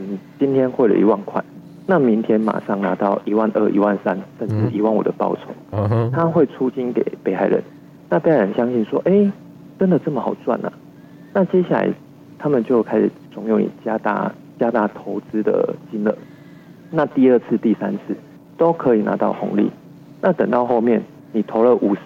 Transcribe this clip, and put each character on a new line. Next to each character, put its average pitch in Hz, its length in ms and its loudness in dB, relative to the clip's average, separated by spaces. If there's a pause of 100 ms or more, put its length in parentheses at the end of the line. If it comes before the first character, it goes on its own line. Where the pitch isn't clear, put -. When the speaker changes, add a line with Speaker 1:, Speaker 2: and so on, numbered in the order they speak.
(400)
Speaker 1:
今 139 120 0
天 131 160 2
汇 127 200 2
了 95 80 4
一 95 80 2
万 104 180 4
块， - 180 -6 (460)
那 190 100 2
明 120 240 2
天 110 200 0
马 107 260 -2
上 101 140 -4
拿 92 160 -2
到 101 280 0
一 104 80 -4
万 107 220 2
二、 107 160 2
一 101 80 0
万 101 240 2
三， 95 160 -2 (220)
甚 110 80 -6
至 107 80 -2 (200)
一 101 40 -2
万 110 120 2
五 98 120 0
的 90 80 0
报 92 240 -2
酬。 - 60 -14 (280)
Speaker 2:
嗯 101 180 -2
哼。 113 220 0
Speaker 1:
他 165 160 0
会 165 200 2
出 - 220 -4
金 123 240 -6
给 117 80 0 (220)
被 95 100 -2
害 95 140 0
人， - 160 0 (460)
那 175 100 0
被 165 140 2
害 147 60 4
人 101 160 2
相 120 180 0
信 117 120 0
说 143 220 -4
：“哎， 202 240 4 (480)
真 190 100 2
的 160 120 2
这 165 100 -4
么 131 100 -4
好 95 140 -4 (100)
赚 113 220 -2
啊？” - 60 -8 (600)
那 196 120 2
接 180 180 2
下 165 140 0
来 98 120 0 (480)
他 - 120 -6
们 131 160 2
就 120 180 2
开 110 160 -2
始 104 100 4 (240)
怂 107 160 -10
恿 107 120 2
你 95 100 0 (140)
加 110 140 -2
大， 104 340 -2 (260)
加 117 100 0
大 110 200 2
投 101 320 -8 (100)
资 107 140 -4
的 98 320 0 (160)
金 104 160 -4
额。 107 40 0 (800)
那 151 160 0
第 131 240 4
二 123 80 6
次、 113 180 -2
第 110 180 0
三 101 240 -6
次 - 180 -10 (400)
都 165 160 2
可 131 240 2
以 104 60 2
拿 101 120 -2
到 101 180 -2
红 98 240 -6
利。 101 140 0 (500)
那 190 120 2
等 202 180 0
到 123 160 2
后 120 140 2
面 113 200 2 (300)
你 113 120 -2
投 110 200 0
了 123 140 6
五 101 180 0
十 95 120 -10